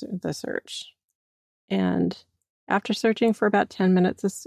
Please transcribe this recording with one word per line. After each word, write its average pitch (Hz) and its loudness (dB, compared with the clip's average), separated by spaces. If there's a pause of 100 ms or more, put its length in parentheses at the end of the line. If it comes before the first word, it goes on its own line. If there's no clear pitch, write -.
the 180 -6
search. - -10 (760)
And 180 0 (520)
after 202 0
searching 226 2
for 214 0
about 208 2
ten 185 2
minutes 180 2
or 202 2
s-, - -12